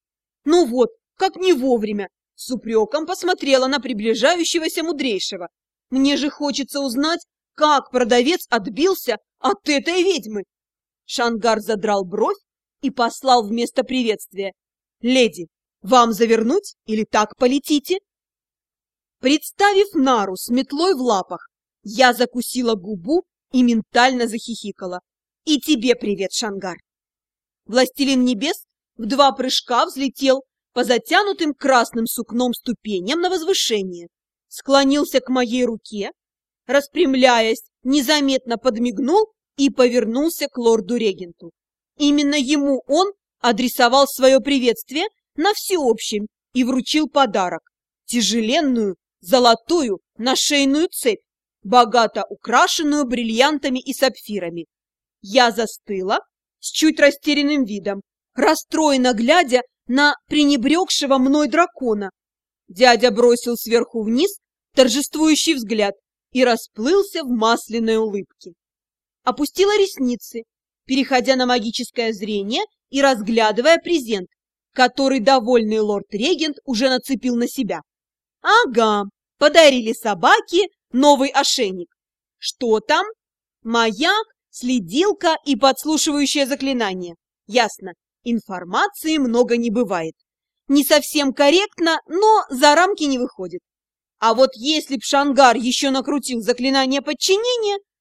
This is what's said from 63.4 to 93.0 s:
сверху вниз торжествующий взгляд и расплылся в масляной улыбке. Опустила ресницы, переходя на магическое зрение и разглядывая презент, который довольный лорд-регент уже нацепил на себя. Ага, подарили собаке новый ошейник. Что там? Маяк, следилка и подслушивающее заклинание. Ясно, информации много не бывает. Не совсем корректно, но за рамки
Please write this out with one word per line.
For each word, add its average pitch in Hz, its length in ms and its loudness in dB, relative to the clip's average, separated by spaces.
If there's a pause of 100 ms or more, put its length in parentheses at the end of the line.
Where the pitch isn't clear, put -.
сверху 233 460 -2
вниз 254 360 -2 (360)
торжествующий 294 800 2
взгляд 208 400 -4 (380)
и 254 120 2
расплылся 294 800 -2
в 254 40 -10
масляной 226 680 0
улыбке. 202 560 -6 (720)
Опустила 359 520 0
ресницы, 247 680 -4 (420)
переходя 262 500 0
на 254 80 0
магическое 233 680 -4
зрение 208 500 -6 (260)
и 269 140 -2
разглядывая 226 760 2
презент, 233 500 -4 (440)
который 262 480 2
довольный 226 600 2
лорд-регент 220 840 -4
уже 262 240 0
нацепил 254 480 -2
на 233 120 -2
себя. 180 320 -6 (640)
Ага, 233 600 4 (340)
подарили 285 540 6
собаке 330 760 0 (240)
новый 277 360 4
ошейник. 196 600 -2 (500)
Что 220 420 -2
там? 311 240 0 (580)
Маяк, 233 600 0 (260)
следилка 262 920 -2
и 277 120 0
подслушивающее 285 880 0
заклинание. 226 720 -4 (300)
Ясно, 202 460 -2 (320)
информации 240 920 -4
много 240 380 0
не 233 140 -2
бывает. 185 440 -2 (540)
Не 277 160 4
совсем 294 480 0
корректно, 330 760 2
но 415 420 2
за 294 260 4
рамки 359 300 2